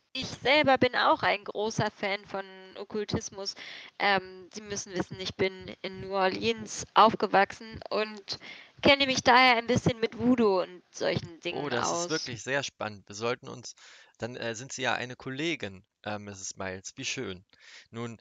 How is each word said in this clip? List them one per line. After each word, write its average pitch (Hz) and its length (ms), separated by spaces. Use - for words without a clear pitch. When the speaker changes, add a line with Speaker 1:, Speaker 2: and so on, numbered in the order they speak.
Speaker 1:
ich 262 160
selber 269 500
bin 247 160
auch - 280
ein 196 220
großer 214 460
Fan 202 360
von 196 180
Okkultismus. 208 760
Ähm, 185 540
Sie 208 100
müssen 202 320
wissen, 180 260
ich 190 160
bin 190 460
in 190 200
New 190 120
Orleans 202 680
aufgewachsen 214 840
und 214 480
kenne 277 240
mich 262 160
daher 254 340
ein 233 100
bisschen 240 340
mit 226 180
Voodoo 226 440
und 175 200
solchen 165 480
Dingen 170 240
Speaker 2:
Oh, 147 40
das 123 240
ist 170 160
Speaker 1:
aus. - 0
Speaker 2:
wirklich 135 340
sehr 135 220
spannend. 104 440
Wir 104 60
sollten 117 340
uns, 120 260
dann, 113 180
äh, 117 200
sind 127 160
Sie - 100
ja 120 120
eine 123 220
Kollegin, 131 680
äh, 107 160
Misses 101 380
Miles. 95 400
Wie 131 80
schön. 98 400
Nun, 117 300